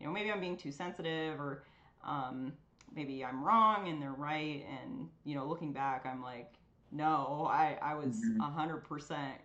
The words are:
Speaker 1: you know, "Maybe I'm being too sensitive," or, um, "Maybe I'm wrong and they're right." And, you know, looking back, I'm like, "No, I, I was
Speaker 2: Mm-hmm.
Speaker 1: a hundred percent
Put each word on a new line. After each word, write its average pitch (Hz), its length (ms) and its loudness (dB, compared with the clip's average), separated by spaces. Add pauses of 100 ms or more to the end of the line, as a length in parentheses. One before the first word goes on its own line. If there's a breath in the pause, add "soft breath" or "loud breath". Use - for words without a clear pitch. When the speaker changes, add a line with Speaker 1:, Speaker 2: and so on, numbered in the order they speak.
Speaker 1:
you - 60 -6
know, 151 60 -2
"Maybe 208 200 0
I'm 202 80 0
being 175 160 -2
too 147 160 -8
sensitive," 160 680 -2
or, 139 240 -4 (380 soft breath)
um, 131 540 -4 (360)
"Maybe 135 320 -4
I'm 131 200 -4
wrong 214 440 6
and 156 140 -2
they're 139 100 -4
right." 147 540 -2
And, 135 440 -8 (140)
you 147 100 -4
know, 139 120 -2
looking 156 260 -2
back, 135 340 0
I'm 131 160 -4
like, 123 320 -10 (380)
"No, 147 580 2
I, 147 320 4
I 151 120 0
was 117 360 2
Speaker 2:
Mm-hmm. 110 100 4
Speaker 1:
a 147 100 2
hundred 156 340 -2
percent 143 600 -4